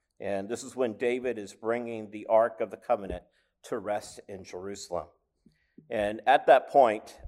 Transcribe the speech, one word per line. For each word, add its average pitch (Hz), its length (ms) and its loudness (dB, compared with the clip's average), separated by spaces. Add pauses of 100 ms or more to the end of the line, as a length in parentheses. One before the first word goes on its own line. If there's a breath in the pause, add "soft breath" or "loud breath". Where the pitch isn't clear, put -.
(200)
And 98 280 -4
this 117 140 -6
is 123 140 -14
when 123 160 -2
David 123 440 -2
is 101 160 -12
bringing 113 580 -6
the 104 160 -14
Ark 113 340 4
of 98 100 -4
the 98 60 -14
Covenant 98 480 -4 (400)
to 127 140 -6
rest 104 500 -8
in 92 160 -14
Jerusalem. 90 640 -10 (840)
And 110 380 -2
at 143 180 4
that 139 220 6
point, 113 480 4 (100)